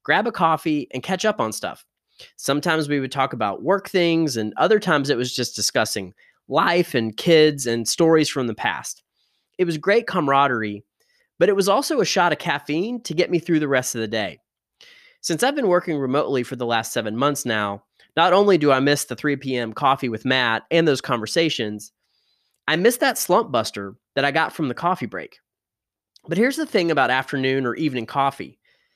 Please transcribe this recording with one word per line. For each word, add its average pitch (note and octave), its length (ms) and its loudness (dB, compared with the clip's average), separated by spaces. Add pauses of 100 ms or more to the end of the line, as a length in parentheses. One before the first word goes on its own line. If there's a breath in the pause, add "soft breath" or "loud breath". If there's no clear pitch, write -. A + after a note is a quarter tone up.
grab F#3 240 2
a A3+ 40 -4
coffee, D#3+ 600 0
and B2+ 100 -8
catch F#3+ 240 -4
up G#3+ 160 0
on A2 100 -2
stuff. - 320 -10 (520 loud breath)
Sometimes D3+ 520 -2
we C#3+ 120 0
would C3 120 -4
talk C3+ 220 -2
about G#2+ 300 -4
work F#3 260 0
things, E3 480 2
and G#2+ 180 -4
other G3+ 240 4
times D3 300 0
it C3 80 0
was B2 160 -4
just - 220 -6
discussing G#2 580 -2 (340 soft breath)
life E3+ 460 0
and A2+ 240 -2
kids D3+ 480 4
and A#2 220 -2
stories D#3+ 420 4
from C3 160 -4
the A2+ 80 -4
past. - 480 -6 (560)
It F#3 80 0
was D#3+ 140 -4
great G#3+ 260 0
camaraderie, C3+ 800 0 (560)
but F3 100 4
it G3+ 60 4
was G3 120 2
also C4+ 320 0
a F3+ 60 2
shot F3 260 2
of D3 60 -2
caffeine F3 640 -4
to - 120 -10
get F3+ 180 0
me F3 80 2
through D#3+ 200 0
the D3+ 80 -2
rest B2+ 280 0
of A#2 60 -4
the A2 60 -4
day. G#2 320 -6 (800 soft breath)
Since - 220 -4
I've C#4+ 140 2
been C4 120 0
working F3 300 0
remotely C3+ 460 0
for C3 120 -10
the B2 100 -6
last A#2 280 -2
seven A2 240 -4
months C#3 260 0
now, G#2 400 -2 (320 soft breath)
not E3+ 180 4
only G3+ 240 6
do D3 140 4
I C3 80 4
miss C#3+ 260 2
the B2 100 -10
three C#3+ 200 -2
P C3+ 220 -4
M A#2 160 -4
coffee C3+ 360 0
with A2 160 -6
Matt B2 440 2
and E3 180 4
those C3+ 140 4
conversations, A2+ 920 -2 (760)
I D#3 80 2
miss A3 220 4
that G#3+ 200 0
slump G3+ 340 0
buster G#2 440 -4 (180)
that C3+ 100 -2
I C#3 80 0
got D#3 220 -2
from D#3 140 -4
the B2 80 -4
coffee F3 320 -2
break. - 320 -12 (880)
But E3 100 -4
here's C4 180 2
the D4+ 120 -4
thing E3+ 240 2
about C3+ 180 2
afternoon C3 560 0
or A#2+ 100 -2
evening B2+ 300 -2
coffee. C#3 540 -4 (360)